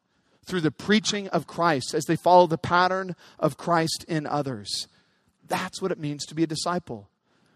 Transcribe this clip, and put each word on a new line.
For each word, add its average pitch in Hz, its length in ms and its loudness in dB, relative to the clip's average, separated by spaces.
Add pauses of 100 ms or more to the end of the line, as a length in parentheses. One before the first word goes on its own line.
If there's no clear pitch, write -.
(460)
through 175 160 -2
the 156 80 2
preaching 202 580 0
of 160 180 -2
Christ 165 480 0
as 151 100 -2
they 165 120 0
follow 180 300 8
the 160 120 -2
pattern 180 560 0 (240)
of 151 180 0
Christ 165 520 0
in 156 180 -4
others. 127 640 -6 (580)
That's 180 360 -6
what 185 100 -2
it - 60 -6
means 147 280 -8
to - 80 -16
be 165 100 0
a 156 40 2
disciple, 156 640 -4 (460)